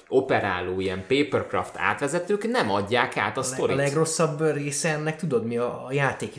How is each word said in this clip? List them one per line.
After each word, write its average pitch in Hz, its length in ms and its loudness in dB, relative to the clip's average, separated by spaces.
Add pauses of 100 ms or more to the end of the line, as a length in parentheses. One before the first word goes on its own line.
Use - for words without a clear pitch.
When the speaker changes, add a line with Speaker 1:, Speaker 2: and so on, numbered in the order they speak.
Speaker 1:
operáló 98 720 2
ilyen 95 280 -2
papercraft 123 680 0
átvezetők 160 720 0
nem 208 200 0
adják 104 460 2
át 110 200 0
a 135 40 -2
Speaker 2:
A 127 40 -2
le-, 131 100 -4
Speaker 1:
sztorit. 160 200 0
Speaker 2:
a 135 40 2
legrosszabb 151 760 2
része 143 340 -2
ennek, 156 280 -2
tudod 120 300 0
mi, 117 100 -2
a, 120 300 -2
a 131 60 -6
játék 127 460 0